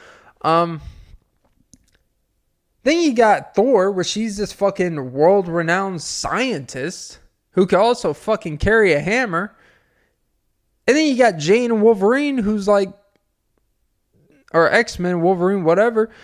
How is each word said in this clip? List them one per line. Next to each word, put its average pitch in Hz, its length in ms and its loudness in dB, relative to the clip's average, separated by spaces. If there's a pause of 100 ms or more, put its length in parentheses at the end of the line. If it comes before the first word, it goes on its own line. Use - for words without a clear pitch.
(420)
Um, 165 400 -2 (2000)
then 320 160 0
you 311 140 0
got 214 420 2
Thor, 202 360 2
where 180 120 -4
she's 214 320 -6
this 196 160 -6
fucking 175 600 -4
world-renowned 175 880 0
scientist 170 1160 -8 (320)
who 185 140 2
can 185 140 2
also 220 340 0
fucking 196 440 -6
carry 208 340 4
a 143 80 2
hammer. 196 560 -4 (1300)
And 254 120 2
then 311 100 2
you 262 100 0
got 226 200 2
Jane 214 340 0
and 220 100 0
Wolverine, 233 560 2
who's 208 300 -2
like, 202 240 2 (1600)
or 165 160 2
X-Men, 180 520 -2
Wolverine, 185 420 0
whatever, 220 480 2 (120)